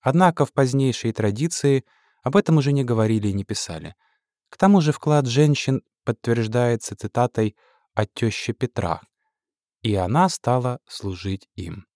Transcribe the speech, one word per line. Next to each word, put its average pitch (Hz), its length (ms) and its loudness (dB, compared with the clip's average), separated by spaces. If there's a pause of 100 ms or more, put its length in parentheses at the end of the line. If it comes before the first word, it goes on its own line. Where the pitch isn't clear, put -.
Однако 165 440 2
в - 80 -8
позднейшей 131 600 0
традиции 131 720 0 (400)
об 127 120 0
этом 170 200 4
уже 143 160 2
не 139 100 0
говорили 110 460 0
и 98 40 -2
не 98 120 -4
писали. 82 500 -10 (560)
К - 60 -20
тому 196 240 6
же 151 100 2
вклад 147 360 0
женщин 135 560 2 (220)
подтверждается 117 920 -2
цитатой 113 580 -2 (400)
от 107 180 -2
тещи - 400 -4
Петра: - 500 -4 (800)
«И 107 120 -2
она 107 340 2
стала 123 600 -2
служить 95 680 -8
им». 90 420 -12